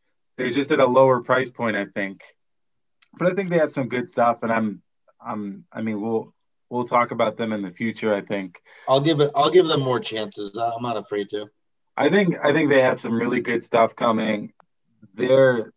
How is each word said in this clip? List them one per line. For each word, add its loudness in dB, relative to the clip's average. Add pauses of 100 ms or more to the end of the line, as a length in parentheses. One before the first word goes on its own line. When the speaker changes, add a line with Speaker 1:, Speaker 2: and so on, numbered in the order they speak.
(360)
Speaker 1:
They're -4
just 0
at 4
a 6
lower 4
price 0
point, -4
I -4
think. -8 (960)
But 0
I 0
think -4
they 2
have 2
some -4
good -4
stuff, 2
and -2
I'm, -4 (420)
I'm, -10
I -10
mean, -6
we'll, -4 (340)
we'll -4
talk 0
about -2
them -4
in -6
the -10
future, -4
I 0
think. -8 (280)
Speaker 2:
I'll 4
give 2
it, 2
I'll 2
give 6
them 0
more 0
chances. -8
I'm -4
not -6
afraid -6
to. -8 (480)
Speaker 1:
I 2
think, 2
I 2
think 2
they 4
have 0
some -6
really -2
good -4
stuff 2
coming. -2 (640)
They're, 4